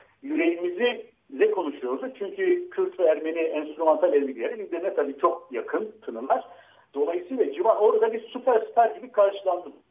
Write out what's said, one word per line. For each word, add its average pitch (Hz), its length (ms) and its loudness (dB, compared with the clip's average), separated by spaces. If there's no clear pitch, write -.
yüreğimizi, 269 840 -2
bize 135 200 2
konuşuyordu. 143 580 -4
Çünkü 185 520 -2
Kürt - 300 -4
ve 175 40 4
Ermeni 156 340 2
enstrümantal 156 760 0
ezgileri 135 440 0
birbirine 180 360 -6
tabii - 240 -2
çok - 320 0
yakın 156 420 -6
tınılar. 127 420 -2
Dolayısıyla - 580 -2
Civan 196 240 2
orada 220 360 4
bir 233 160 -8
süperstar 233 640 2
gibi 233 220 -12
karşılandı 190 560 2